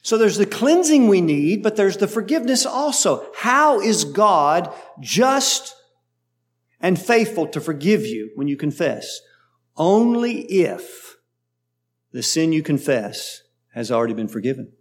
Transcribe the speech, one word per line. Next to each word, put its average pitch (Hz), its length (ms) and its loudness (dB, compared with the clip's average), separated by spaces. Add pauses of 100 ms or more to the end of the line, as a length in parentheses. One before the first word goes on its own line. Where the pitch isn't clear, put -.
So 220 160 0
there's 214 200 4
the 202 80 4
cleansing 302 600 4
we 190 140 6
need, 160 420 0
but 214 140 0
there's 196 180 2
the 202 140 -2
forgiveness 240 560 -2
also. 247 600 -2 (120)
How 269 420 2
is 214 240 0
God 165 720 2 (260)
just 254 760 0 (1080)
and 180 160 2
faithful 220 480 0
to - 120 -8
forgive 165 460 0
you 110 300 -10
when 139 120 -4
you 143 80 -2
confess, - 680 -6 (540)
only 240 680 2
if - 760 -4 (960)
the 123 100 -8
sin 160 320 0
you 156 80 0
confess 135 800 -4 (320)
has 117 180 -8
already 117 220 0
been 110 140 -6
forgiven. 120 540 -6